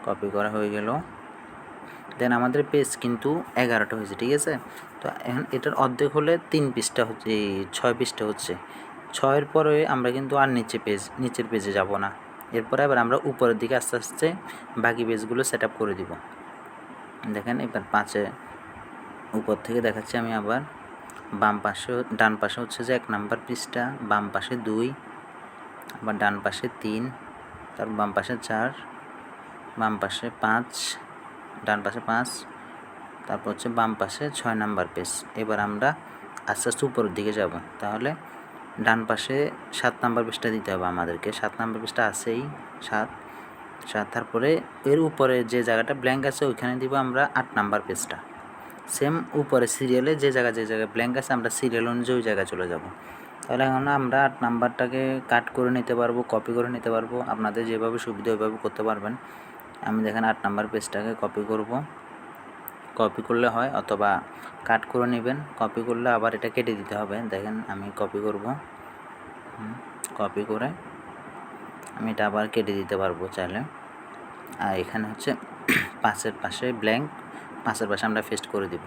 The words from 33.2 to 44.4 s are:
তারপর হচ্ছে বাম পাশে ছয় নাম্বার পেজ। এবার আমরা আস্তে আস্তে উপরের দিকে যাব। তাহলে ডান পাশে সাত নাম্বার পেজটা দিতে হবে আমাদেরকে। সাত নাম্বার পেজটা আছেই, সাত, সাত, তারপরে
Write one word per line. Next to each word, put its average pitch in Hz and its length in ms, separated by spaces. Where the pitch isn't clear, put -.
তারপর 104 240
হচ্ছে - 160
বাম 113 120
পাশে 98 220
ছয় 113 260
নাম্বার 98 320
পেজ। 87 140
এবার 107 260
আমরা 104 220
আস্তে - 180
আস্তে - 200
উপরের 113 280
দিকে 104 220
যাব। 92 120
তাহলে 107 280
ডান 113 140
পাশে 113 260
সাত 120 240
নাম্বার 120 240
পেজটা 113 280
দিতে 104 180
হবে 90 200
আমাদেরকে। 85 360
সাত - 200
নাম্বার 113 240
পেজটা 113 280
আছেই, 117 300
সাত, 107 220
সাত, 104 240
তারপরে 117 340